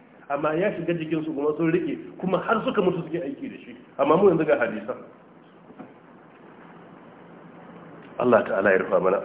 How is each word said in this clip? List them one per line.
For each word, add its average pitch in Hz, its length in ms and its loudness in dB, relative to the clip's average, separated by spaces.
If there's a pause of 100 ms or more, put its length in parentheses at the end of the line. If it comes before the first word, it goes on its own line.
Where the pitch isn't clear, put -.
(300)
Amma 151 240 -2
ya 185 220 0
shiga 165 180 -4
jikinsu 156 400 -4
kuma 147 240 -2
sun 160 140 2
riƙe, 156 260 0 (220)
kuma 180 200 0
har 220 260 0
suka 208 160 0
mutu 170 220 0
suke - 200 -6
aiki - 260 -10
da - 80 -14
shi. - 180 -18 (220)
Amma 147 200 4
mu 196 120 6
yanzu 160 160 2
ga 143 140 2
hadisan. 110 380 -4 (3250)
Allah 120 260 6
ta'ala 101 260 2
ya 95 60 6
rufa 92 220 2
mana 92 260 2